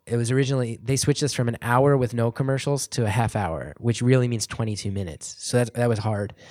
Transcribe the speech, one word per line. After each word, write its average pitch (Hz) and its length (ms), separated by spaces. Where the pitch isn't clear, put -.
it 117 120
was 120 160
originally, 127 500
they 127 140
switched 143 260
us 139 100
from 123 140
an 117 160
hour 131 340
with 123 160
no 117 200
commercials 135 560
to - 160
a 107 40
half 113 280
hour, 80 420
which 117 240
really 123 240
means 117 220
twenty-two 107 420
minutes. 95 480
So - 200
that, 120 160
that 120 140
was 110 120
hard. 101 340